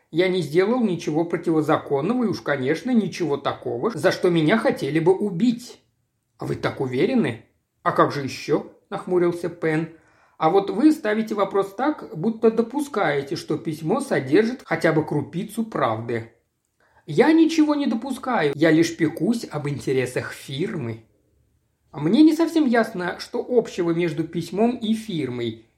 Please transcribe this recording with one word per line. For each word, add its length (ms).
Я 180
не 120
сделал 400
ничего 440
противозаконного 1000
и 40
уж, 140
конечно, 500
ничего 440
такого, 560
за 200
что 180
меня 280
хотели 420
бы 140
убить". 680
"А 80
вы 100
так 240
уверены?" 640
"А 80
как 220
же 80
еще?" 500
нахмурился 600
Пен. 400
"А 120
вот 200
вы 240
ставите 420
вопрос 400
так, 420
будто 320
допускаете, 840
что 220
письмо 420
содержит 640
хотя 300
бы 120
крупицу 600
правды". 680
"Я 260
ничего 420
не 120
допускаю, 680
я 160
лишь 240
пекусь 560
об 160
интересах 640
фирмы". 720
"А 80
мне 240
не 100
совсем 340
ясно, 520
что 260
общего 460
между 320
письмом 540
и 160
фирмой. 720